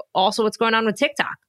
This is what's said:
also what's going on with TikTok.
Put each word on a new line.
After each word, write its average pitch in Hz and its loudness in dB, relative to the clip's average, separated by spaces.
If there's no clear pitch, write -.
also 202 2
what's 214 0
going 226 0
on 226 0
with 214 0
TikTok. - -2